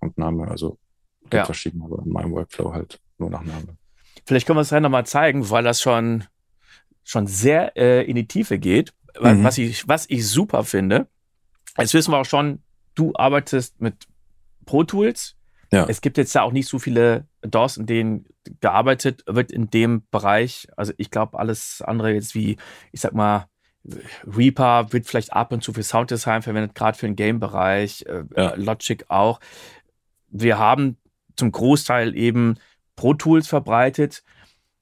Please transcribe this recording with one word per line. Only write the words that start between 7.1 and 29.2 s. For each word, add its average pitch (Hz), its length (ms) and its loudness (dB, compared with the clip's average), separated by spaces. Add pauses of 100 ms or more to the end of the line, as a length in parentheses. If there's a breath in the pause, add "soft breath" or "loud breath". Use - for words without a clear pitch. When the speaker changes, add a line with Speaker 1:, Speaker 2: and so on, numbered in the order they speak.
Speaker 2:
sehr, 123 480 2
äh, 123 260 4
in 120 140 -4
die 117 100 -2
Tiefe 110 320 -4
geht, 101 340 0 (220)
wa-, 117 180 6
Speaker 1:
Mhm. 104 120 6
Speaker 2:
was 127 140 2
ich, 117 280 -4
was 156 220 0
ich 117 200 -2
super 123 360 0
finde. 98 420 0 (720)
Jetzt 117 160 0
wissen 165 160 4
wir 147 80 4
auch 131 80 -2
schon, 143 360 0 (340)
du 156 180 0
arbeitest 139 680 0
mit - 280 -6 (560)
Pro 143 180 2
Tools. 202 540 -2 (360)
Speaker 1:
Ja. 92 160 4
Speaker 2:
Es 110 120 -2
gibt - 160 -2
jetzt 143 200 0
da 127 60 4
auch 117 100 0
nicht 131 160 -2
so 135 100 -4
viele 117 480 2 (140)
daws, 117 360 0
in 107 100 -10
denen 113 400 -2 (340)
gearbeitet 127 680 0
wird 120 240 -2
in 113 180 -4
dem 113 440 2
Bereich. 104 640 0
Also 101 200 -6
ich - 140 -10
glaub, 110 240 -2
alles - 480 -6
andere 110 300 -2
jetzt 107 240 -4
wie, 104 200 -2 (360 loud breath)
ich - 80 -14
sag 104 140 -4
mal, 104 340 0 (760 loud breath)
Reaper 120 680 2
wird 120 140 -2
vielleicht - 260 -4
ab - 200 -2
und 117 120 -6
zu 110 80 -8
für 107 100 -6
Sounddesign 113 600 -2
verwendet, 107 340 -6
grad 110 200 -2
für 120 100 -8
den 104 100 -4
Game-Bereich, 101 880 -2
äh, 85 180 -10 (120)
Speaker 1:
Ja. 92 180 0
Speaker 2:
Logic 107 540 -6
auch. 107 320 0 (880 loud breath)